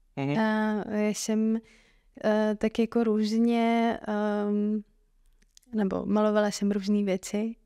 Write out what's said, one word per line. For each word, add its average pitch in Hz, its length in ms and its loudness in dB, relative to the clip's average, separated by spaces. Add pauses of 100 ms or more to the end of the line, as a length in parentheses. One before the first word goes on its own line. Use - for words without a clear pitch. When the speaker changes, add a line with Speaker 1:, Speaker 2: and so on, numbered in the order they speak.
(160)
Speaker 1:
Mhm. 139 220 -2
Speaker 2:
A 220 60 2 (480)
já 214 180 0
jsem, 220 500 0 (640)
eh, 214 340 2
tak 220 220 -2
jako 233 240 0
různě, 226 1040 2
ehm, 208 760 -2 (920)
nebo 202 320 -2
malovala 208 460 2
jsem 202 200 -2
různé 208 320 0
věci, 208 520 -4 (100)